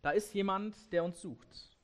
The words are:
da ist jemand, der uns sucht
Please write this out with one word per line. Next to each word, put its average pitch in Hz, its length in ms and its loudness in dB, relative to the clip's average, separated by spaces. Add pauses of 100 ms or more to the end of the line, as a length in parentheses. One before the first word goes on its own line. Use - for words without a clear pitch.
da 147 80 2
ist 202 240 0
jemand, 196 580 -2
der 170 120 4
uns 175 180 -4
sucht - 600 -14